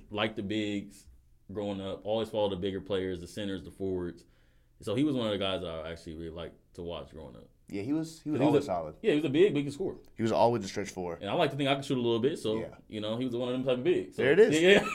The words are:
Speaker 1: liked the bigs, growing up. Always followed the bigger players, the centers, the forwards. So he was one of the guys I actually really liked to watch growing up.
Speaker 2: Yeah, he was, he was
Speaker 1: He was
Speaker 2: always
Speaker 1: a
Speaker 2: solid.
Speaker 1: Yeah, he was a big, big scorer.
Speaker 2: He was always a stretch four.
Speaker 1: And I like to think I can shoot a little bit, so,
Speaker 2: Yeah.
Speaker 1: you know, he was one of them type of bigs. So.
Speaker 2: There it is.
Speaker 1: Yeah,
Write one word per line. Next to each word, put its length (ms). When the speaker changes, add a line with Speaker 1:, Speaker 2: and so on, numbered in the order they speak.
Speaker 1:
liked 260
the 60
bigs, 640
growing 280
up. 240
Always 240
followed 240
the 40
bigger 240
players, 400
the 60
centers, 360
the 80
forwards. 540
So 140
he 100
was 100
one 120
of 60
the 60
guys 260
I 260
actually 240
really 160
liked 260
to 80
watch 300
growing 240
up. 100
Speaker 2:
Yeah, 140
he 100
was, 300
he 80
was 100
Speaker 1:
He 40
was 40
Speaker 2:
always 160
Speaker 1:
a 20
Speaker 2:
solid. 340
Speaker 1:
Yeah, 120
he 80
was 40
a 80
big, 220
big 180
scorer. 240
Speaker 2:
He 60
was 100
always 320
a 40
stretch 220
four. 300
Speaker 1:
And 100
I 40
like 180
to 40
think 140
I 40
can 80
shoot 140
a 40
little 180
bit, 200
so, 200
Speaker 2:
Yeah. 80
Speaker 1:
you 120
know, 160
he 80
was 100
one 140
of 60
them 100
type 140
of 60
bigs. 320
So. 60
Speaker 2:
There 100
it 80
is. 200
Speaker 1:
Yeah, 240